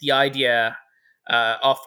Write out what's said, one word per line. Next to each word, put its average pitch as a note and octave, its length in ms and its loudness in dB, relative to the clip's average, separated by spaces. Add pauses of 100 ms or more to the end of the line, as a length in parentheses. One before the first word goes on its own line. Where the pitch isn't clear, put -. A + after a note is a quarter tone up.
the C#3+ 120 -2
idea, C3 640 0 (500)
uh, A2+ 340 0
of C3+ 240 2